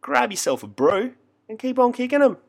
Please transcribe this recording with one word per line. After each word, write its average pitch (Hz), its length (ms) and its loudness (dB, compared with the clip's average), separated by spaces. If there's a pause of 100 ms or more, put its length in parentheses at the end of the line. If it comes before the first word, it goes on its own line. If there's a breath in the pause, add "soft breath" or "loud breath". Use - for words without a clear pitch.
grab 123 300 0
yourself 120 320 -4
a 107 40 -14
brew, 185 480 0 (340)
and 220 100 -14
keep 254 200 -6
on 247 140 4
kicking 254 300 0
'em. 247 140 4 (120)